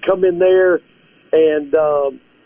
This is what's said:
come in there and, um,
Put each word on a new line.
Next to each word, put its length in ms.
come 160
in 140
there 420
and, 420
um, 460